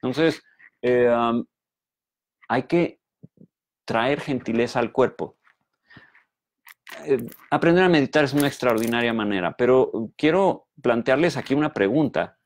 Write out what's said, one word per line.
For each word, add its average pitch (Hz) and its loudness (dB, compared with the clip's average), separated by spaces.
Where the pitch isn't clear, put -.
Entonces, 151 -2
eh, 123 2
um, 117 0
hay 123 -2
que - -2
traer 127 -2
gentileza 120 -4
al 117 -2
cuerpo. - -2
Eh, 131 -2
aprender 170 4
a 185 4
meditar 151 2
es 131 -2
una 143 2
extraordinaria 117 0
manera, 101 -2
pero 120 2
quiero 165 0
plantearles 131 0
aquí 123 -4
una 147 -2
pregunta. 101 -2